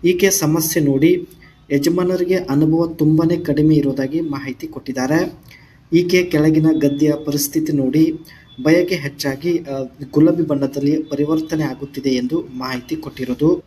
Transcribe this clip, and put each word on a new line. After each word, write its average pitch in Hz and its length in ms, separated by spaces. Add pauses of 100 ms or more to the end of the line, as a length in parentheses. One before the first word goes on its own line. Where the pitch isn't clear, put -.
ಈಕೆ 180 260
ಸಮಸ್ಯೆ 160 520
ನೋಡಿ 147 440 (440)
ಯಜಮಾನರಿಗೆ 180 640
ಅನುಭವ 160 520
ತುಂಬಾನೇ 160 500
ಕಡಿಮೆ 151 380
ಇರೋದಾಗಿ 139 460
ಮಾಹಿತಿ 139 460
ಕೊಟ್ಟಿದ್ದಾರೆ. 143 680 (600)
ಈಕೆ 175 300
ಕೆಳಗಿನ 156 480
ಗದ್ದೆಯ 143 420 (120)
ಪರಿಸ್ಥಿತಿ 151 460
ನೋಡಿ 143 420 (500)
ಬಯಕೆ 170 320
ಹೆಚ್ಚಾಗಿ, 143 600
ಆ, 135 260 (280)
ಗುಲಾಬಿ 160 320
ಬಣ್ಣದಲ್ಲಿ 143 600
ಪರಿವರ್ತನೆ 156 600
ಆಗುತ್ತಿದೆ 135 460
ಎಂದು 127 320
ಮಾಹಿತಿ 127 540
ಕೊಟ್ಟಿರೋದು. 135 720